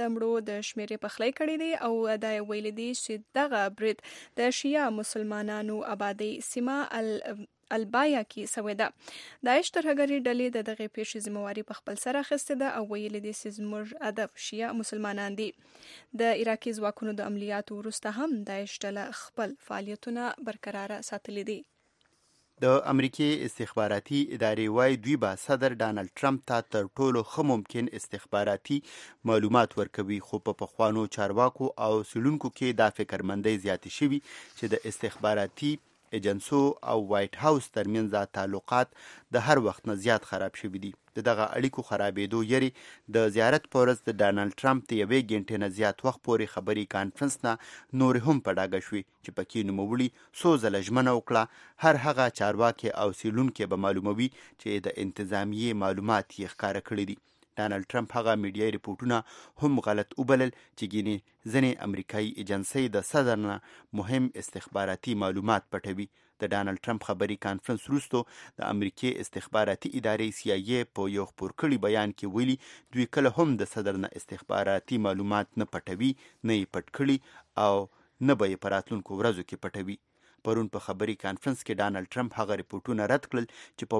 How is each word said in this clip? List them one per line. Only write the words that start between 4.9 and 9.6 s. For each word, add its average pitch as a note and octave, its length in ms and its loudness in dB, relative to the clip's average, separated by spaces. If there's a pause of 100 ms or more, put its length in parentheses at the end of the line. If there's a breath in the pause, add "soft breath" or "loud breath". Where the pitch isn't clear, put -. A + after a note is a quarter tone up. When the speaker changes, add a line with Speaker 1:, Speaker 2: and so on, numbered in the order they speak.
Speaker 1:
مسلمانانو G#3+ 840 -4 (140)
آبادۍ G#3 360 -2 (200)
سیمه B3+ 260 0 (240)
ال-، G#3+ 420 -4 (300)
البایا A#3+ 480 2
کې G#3 200 -10 (120)
سوې G#3 260 -4
ده. A3+ 60 4 (600 loud breath)
داعش C#4 300 6